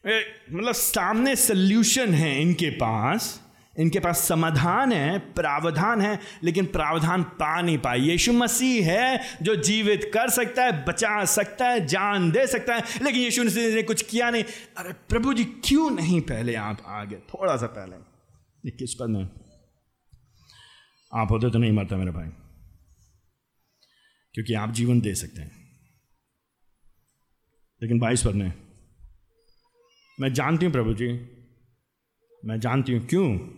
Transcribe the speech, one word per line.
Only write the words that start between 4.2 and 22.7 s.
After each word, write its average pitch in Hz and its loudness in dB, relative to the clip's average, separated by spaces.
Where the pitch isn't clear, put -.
है, 175 0
प्रावधान 165 0
है, 208 0
लेकिन 175 2
प्रावधान 165 0
पा 156 -2
नहीं 170 2
पाए। 123 0
यीशु 170 2
मसीह 233 2
है 254 2
जो 208 2
जीवित 208 2
कर 233 2
सकता 247 0
है, 165 0
बचा 208 0
सकता 208 0
है, 240 2
जान 190 0
दे 160 2
सकता 233 -2
है, 226 -4
लेकिन 254 0
यीशु 240 0
मसीह 220 2
ने 220 0
कुछ 220 -2
किया 240 -2
नहीं। 226 0
"अरे 180 -12
प्रभु 240 -2
जी, 226 2
क्यों 294 2
नहीं 170 2
पहले 117 -4
आप 107 -6
आ 104 -10
गए, 101 -12
थोड़ा 156 -4
सा 117 -2
पहले?" 92 -12
इक्कीस 123 -10
पद 120 -4
में, 95 -2
"आप 110 0
होते 113 2
तो 113 2
नहीं 113 4
मरता 98 0
मेरा 92 -2
भाई, 80 -8